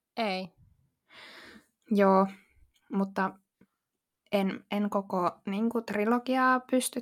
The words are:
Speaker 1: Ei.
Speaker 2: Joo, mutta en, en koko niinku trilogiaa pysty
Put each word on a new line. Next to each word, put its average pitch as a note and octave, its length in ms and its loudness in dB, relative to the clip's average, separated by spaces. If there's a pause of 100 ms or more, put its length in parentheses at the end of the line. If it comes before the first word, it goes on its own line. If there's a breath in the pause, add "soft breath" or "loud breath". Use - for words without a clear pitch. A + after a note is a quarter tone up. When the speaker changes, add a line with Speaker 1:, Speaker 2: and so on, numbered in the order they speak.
(180)
Speaker 1:
Ei. F#3+ 300 -4 (1400 loud breath)
Speaker 2:
Joo, G3 360 4 (680 loud breath)
mutta G3 380 -2 (1000)
en, G3 400 -2
en G#3 180 -2
koko G3 420 -2 (140)
niinku A3+ 360 -2
trilogiaa B3 760 0
pysty B3+ 420 -2